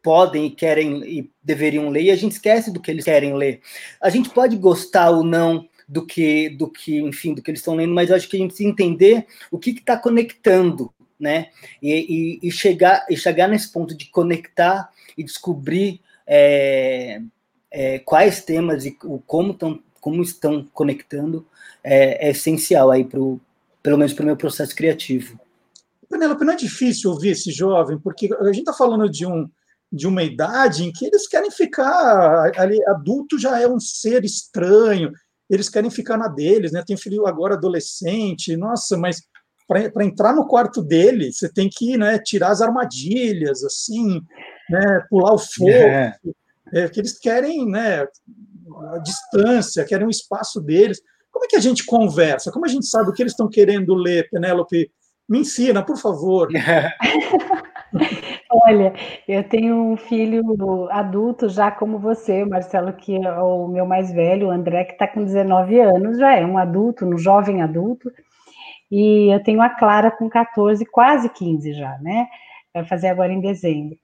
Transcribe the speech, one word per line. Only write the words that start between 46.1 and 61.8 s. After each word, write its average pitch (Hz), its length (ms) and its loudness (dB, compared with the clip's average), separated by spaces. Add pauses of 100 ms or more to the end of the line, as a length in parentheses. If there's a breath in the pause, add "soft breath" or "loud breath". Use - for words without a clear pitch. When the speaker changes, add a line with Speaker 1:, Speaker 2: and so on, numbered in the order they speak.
Speaker 2:
é, 170 140 0
que 175 100 -6
eles 208 180 -6
querem, 254 540 -2
né, 190 340 -2 (880)
a 170 40 -8
distância, 202 840 0
querem 202 240 -2
o - 20 -2
espaço 214 500 -8
deles. 175 400 2 (360)
Como 508 80 -2
é - 40 -8
que 427 80 2
a - 40 6
gente 247 240 0
conversa? 175 680 0
Como 320 140 -6
a 330 40 -2
gente 254 180 -4
sabe 214 240 0
o - 20 -8
que - 100 -4
eles 247 120 -2
estão 220 120 -2
querendo 196 480 2
ler, 175 360 0
Penélope? 175 600 -2 (380)
Me 240 120 0
ensina, 240 440 0
por 294 140 -6
favor. 180 500 0
Speaker 1:
<laughs> - 2000 -2
Speaker 3:
Olha, 220 440 6 (340 loud breath)
eu 196 160 -2
tenho 226 320 0
um 226 220 0
filho 220 920 -2
adulto 208 600 -2
já 202 200 0
como 214 280 -6